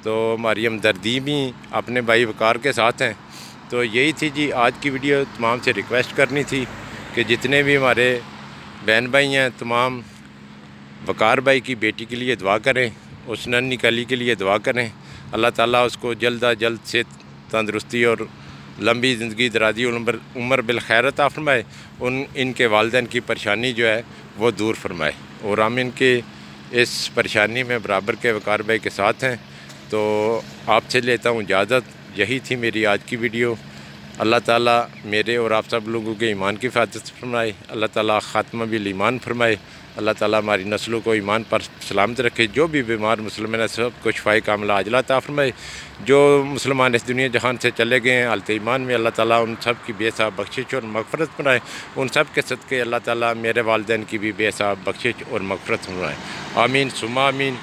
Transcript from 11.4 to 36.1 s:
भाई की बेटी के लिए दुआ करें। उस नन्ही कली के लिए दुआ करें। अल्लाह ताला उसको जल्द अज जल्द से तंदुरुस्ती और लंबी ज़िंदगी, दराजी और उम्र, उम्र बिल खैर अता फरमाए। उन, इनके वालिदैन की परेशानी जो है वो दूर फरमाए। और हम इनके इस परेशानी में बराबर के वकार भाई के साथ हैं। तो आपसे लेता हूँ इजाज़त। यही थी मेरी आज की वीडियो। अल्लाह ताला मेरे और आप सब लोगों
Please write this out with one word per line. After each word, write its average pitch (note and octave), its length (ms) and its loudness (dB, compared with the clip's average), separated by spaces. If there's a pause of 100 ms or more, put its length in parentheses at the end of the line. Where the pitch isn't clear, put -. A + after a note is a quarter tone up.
भाई C3+ 200 4
की C3 160 -4
बेटी G#2+ 280 -2
के A#2 120 -8
लिए B2 200 -2
दुआ F#2+ 240 2
करें। B2 300 2 (360)
उस A2 220 -8
नन्ही B2 300 0
कली A#2 260 2
के B2+ 120 -2
लिए A#2+ 200 2
दुआ F#2+ 240 2
करें। A#2+ 300 -2 (440)
अल्लाह A2+ 180 4
ताला A#2+ 320 4
उसको A#2+ 320 -4
जल्द A#2 280 0
अज A#2+ 140 2
जल्द A2+ 240 -2
से A#2+ 200 0 (500)
तंदुरुस्ती A2 520 0
और A2+ 240 2 (520)
लंबी A#2 340 2
ज़िंदगी, A2+ 360 -2
दराजी A2 340 2
और A#2+ 100 0
उम्र, A#2 260 -2 (160)
उम्र B2+ 260 0
बिल A2+ 180 0
खैर A2+ 260 4
अता C#3 220 2
फरमाए। C#3 360 0 (360)
उन, B2+ 260 -2 (100)
इनके B2+ 320 0
वालिदैन A2+ 380 4
की B2 160 -2
परेशानी A2 500 -2
जो A#2 140 2
है A2+ 180 2 (340)
वो A#2 140 4
दूर G#2 240 0
फरमाए। D#2+ 380 -4 (300)
और G#2 160 0
हम B2+ 180 2
इनके B2+ 380 2 (580)
इस - 420 0
परेशानी A2+ 460 2
में A#2+ 200 -4
बराबर G2 340 0
के A#2+ 180 0
वकार G#2 280 -2
भाई A2 160 0
के G2 140 -4
साथ G#2+ 320 0
हैं। B2+ 120 0 (480)
तो G#2+ 160 -2 (680)
आपसे A#2 320 4
लेता A#2+ 300 0
हूँ A#2 120 -2
इजाज़त। G2+ 420 2 (340)
यही A2 220 2
थी B2 160 -4
मेरी A2 300 0
आज G2+ 180 2
की - 120 -6
वीडियो। A#2 400 -2 (600)
अल्लाह A2+ 240 4
ताला A#2+ 360 4 (300)
मेरे G#2+ 300 0
और A2+ 160 0
आप A2 160 0
सब A#2 200 -2
लोगों A2+ 260 -4